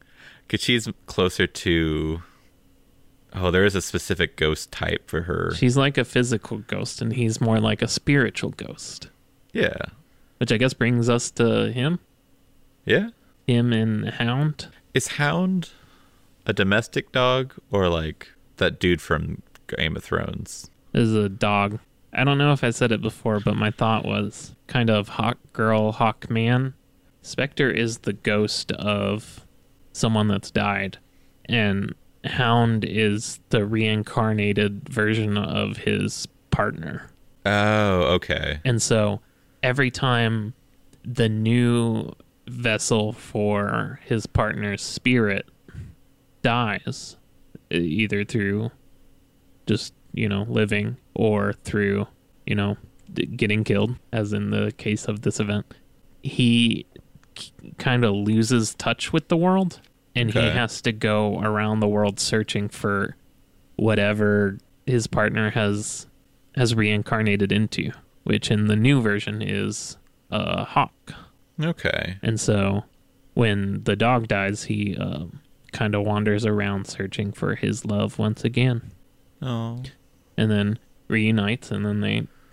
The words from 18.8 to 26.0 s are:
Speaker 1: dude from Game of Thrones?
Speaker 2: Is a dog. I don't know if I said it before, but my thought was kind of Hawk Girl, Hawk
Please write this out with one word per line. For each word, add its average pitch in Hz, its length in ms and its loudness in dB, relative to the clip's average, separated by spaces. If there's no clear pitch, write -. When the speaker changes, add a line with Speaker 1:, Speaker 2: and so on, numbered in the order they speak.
Speaker 1:
dude 87 220 4
from 78 400 -4
Game 78 280 -4
of - 80 -8
Thrones? - 640 -6
Speaker 2:
Is 113 200 4
a 104 140 2
dog. 104 500 0
I 127 100 0
don't 143 140 2
know 147 140 4
if 139 100 0
I 123 80 2
said 117 220 2
it 107 80 0
before, 110 400 -2
but 104 160 0
my 107 140 0
thought 113 340 0
was 104 500 -6
kind 117 240 2
of 104 180 2
Hawk 113 300 -2
Girl, 110 380 2
Hawk 110 360 0